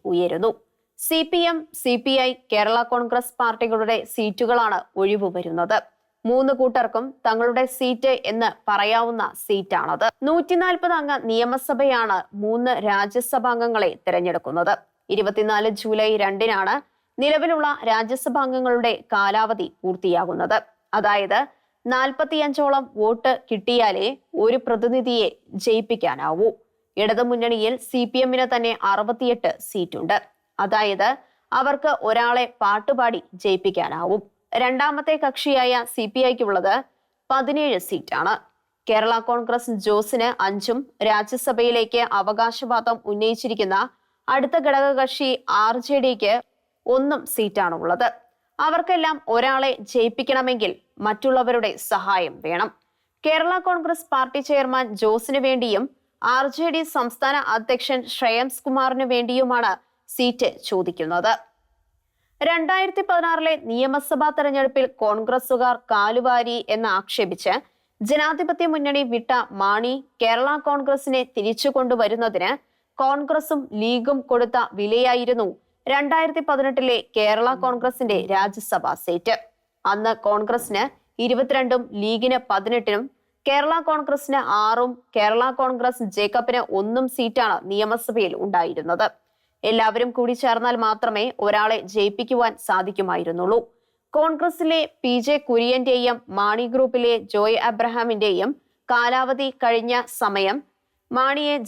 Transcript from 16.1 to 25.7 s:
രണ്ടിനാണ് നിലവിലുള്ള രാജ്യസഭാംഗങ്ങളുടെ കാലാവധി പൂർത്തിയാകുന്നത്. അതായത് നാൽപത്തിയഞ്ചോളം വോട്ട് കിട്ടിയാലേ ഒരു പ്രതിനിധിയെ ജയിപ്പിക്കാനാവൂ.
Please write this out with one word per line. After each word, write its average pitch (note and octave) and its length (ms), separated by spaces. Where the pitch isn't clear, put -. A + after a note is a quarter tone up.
രണ്ടിനാണ് G3 500
നിലവിലുള്ള D4+ 460
രാജ്യസഭാംഗങ്ങളുടെ B3 1040
കാലാവധി G#3 560
പൂർത്തിയാകുന്നത്. F#3 760
അതായത് G3+ 400
നാൽപത്തിയഞ്ചോളം C#4 920
വോട്ട് A3+ 320
കിട്ടിയാലേ G#3+ 580
ഒരു A#3+ 240
പ്രതിനിധിയെ A#3 600
ജയിപ്പിക്കാനാവൂ. G#3 840